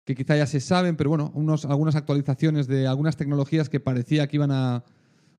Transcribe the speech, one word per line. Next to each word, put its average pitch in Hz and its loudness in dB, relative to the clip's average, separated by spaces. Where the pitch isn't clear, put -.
que 131 -4
quizá 135 0
ya 147 2
se 139 -2
saben, 180 0
pero 143 0
bueno, 151 -2
unos, 151 0
algunas 143 2
actualizaciones 147 0
de 135 0
algunas 143 0
tecnologías 143 0
que 147 -2
parecía 131 0
que 147 -2
iban 143 2
a, 127 0